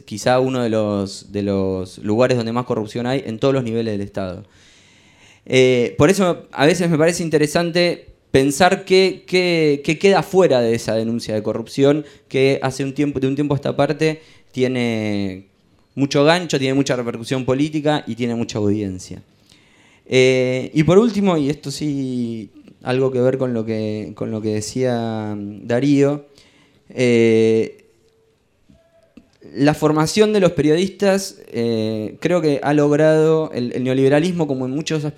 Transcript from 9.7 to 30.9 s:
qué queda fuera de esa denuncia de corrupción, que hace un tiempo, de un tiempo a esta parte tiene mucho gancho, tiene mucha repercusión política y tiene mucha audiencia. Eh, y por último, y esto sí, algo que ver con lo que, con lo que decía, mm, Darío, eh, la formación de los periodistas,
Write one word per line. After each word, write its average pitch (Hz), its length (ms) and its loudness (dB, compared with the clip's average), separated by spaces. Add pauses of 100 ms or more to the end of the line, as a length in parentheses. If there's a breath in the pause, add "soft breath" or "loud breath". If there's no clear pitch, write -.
qué 160 140 -2
queda 190 260 4
fuera 160 360 4
de 117 140 2
esa 113 200 -2
denuncia 113 400 -4
de 107 80 -2
corrupción, 135 600 0 (240 loud breath)
que 135 320 2
hace 135 240 -4
un 135 80 -6
tiempo, 143 280 -2
de 131 80 0
un 135 80 -2
tiempo 143 180 0
a - 20 2
esta 135 200 -4
parte 151 440 0 (300 soft breath)
tiene 110 960 -2 (480)
mucho 139 300 0
gancho, 160 340 0
tiene 135 160 0
mucha 139 220 0
repercusión 120 480 -6
política 147 640 -2
y 110 100 -8
tiene 120 180 -4
mucha 117 240 -4
audiencia. 98 640 -4 (840 soft breath)
Eh, 127 720 2
y 156 80 4
por 175 160 4
último, 202 400 2
y 139 100 0
esto 147 220 -6
sí, 127 800 -6 (320)
algo 131 280 0
que 127 100 0
ver 131 180 2
con 127 160 -2
lo 113 100 -4
que, 107 500 -6
con 113 160 -8
lo 110 120 -6
que 107 120 -2
decía, 113 800 -4
mm, 104 320 -12
Darío, 139 600 2 (640 soft breath)
eh, 113 960 2 (1700)
la 139 180 2
formación 156 640 2
de 208 60 2
los 175 120 4
periodistas, 190 960 0